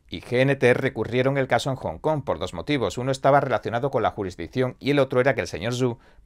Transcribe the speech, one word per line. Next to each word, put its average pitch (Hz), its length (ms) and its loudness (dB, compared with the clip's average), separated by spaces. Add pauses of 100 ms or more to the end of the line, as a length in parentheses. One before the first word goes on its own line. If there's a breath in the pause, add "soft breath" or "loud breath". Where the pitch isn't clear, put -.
(120)
y 87 100 -10
G 120 200 0
N 139 140 4
T 127 200 6
recurrieron 127 640 -2
el 131 80 0
caso 131 240 0
en 127 60 -4
Hong 85 220 -8
Kong 151 260 -2
por 87 140 -2
dos 87 140 -6
motivos. 117 460 -2
Uno 127 120 -4
estaba 139 300 4
relacionado 120 500 -2
con 117 120 -2
la 92 80 2
jurisdicción 104 720 -4
y 131 100 -2
el 147 80 2
otro 135 220 2
era 131 140 4
que 113 60 -4
el 90 60 -2
señor 92 260 -6
Zhu 123 260 -2 (280 soft breath)